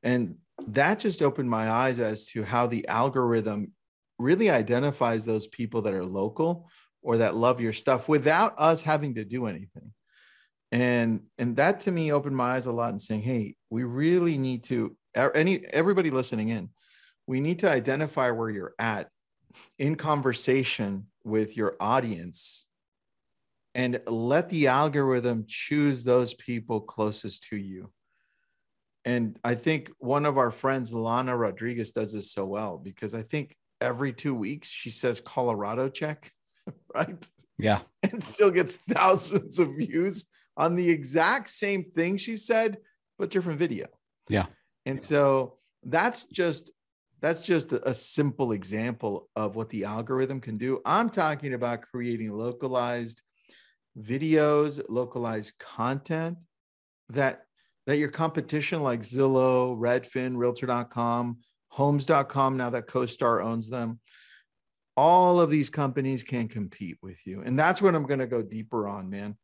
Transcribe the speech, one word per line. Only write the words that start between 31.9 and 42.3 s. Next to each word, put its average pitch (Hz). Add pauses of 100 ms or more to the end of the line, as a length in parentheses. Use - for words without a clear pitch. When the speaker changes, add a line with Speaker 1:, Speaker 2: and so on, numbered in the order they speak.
Speaker 1:
does 107
this 104
so 98
well, 98
because 98
I 113
think 147 (240)
every 123
two 139
weeks 120
she -
says, 117
"Colorado 117
check," 151 (340)
<laughs> -
right? 170 (280)
Speaker 2:
Yeah. 104 (220)
Speaker 1:
And 196
still 202
gets 180
thousands -
of 143
views 175 (300)
on 170
the 175
exact 165
same 202
thing 180
she 226